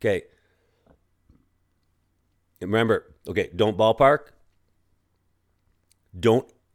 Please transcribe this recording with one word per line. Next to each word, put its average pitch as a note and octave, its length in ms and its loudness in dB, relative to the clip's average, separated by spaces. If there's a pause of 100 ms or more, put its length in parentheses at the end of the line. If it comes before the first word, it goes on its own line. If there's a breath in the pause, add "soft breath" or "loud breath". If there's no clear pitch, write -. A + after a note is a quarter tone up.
Okay. G2 220 -2 (2250)
Remember, G#2+ 540 -2 (120)
okay, F#2+ 300 -4
don't G#2 220 0
ballpark. B2 540 2 (1900)
Don't A2+ 340 0 (220)